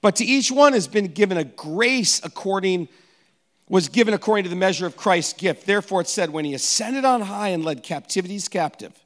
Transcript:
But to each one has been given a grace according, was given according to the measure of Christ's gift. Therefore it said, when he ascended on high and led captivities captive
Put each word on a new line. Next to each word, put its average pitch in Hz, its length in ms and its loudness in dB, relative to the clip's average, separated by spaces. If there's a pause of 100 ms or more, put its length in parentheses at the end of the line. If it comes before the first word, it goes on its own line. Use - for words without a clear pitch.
But 202 160 2
to 226 80 -2
each 262 260 2
one 277 220 6
has 190 140 0
been 196 260 -2
given 190 240 2
a 156 80 -2
grace 196 800 0
according, 190 640 -2 (800)
was 185 180 2
given 220 260 2
according 208 300 0
to 180 60 -6
the 175 60 -6
measure 185 300 0
of 170 120 -8
Christ's 175 360 0
gift. - 320 -4
Therefore 196 360 0
it - 80 -4
said, 175 220 -2
when 156 120 -4
he 147 100 -4
ascended 233 520 -2
on 254 160 2
high 202 280 -6
and 170 140 -2
led 151 200 -6
captivities 180 680 -6
captive 151 440 -6 (120)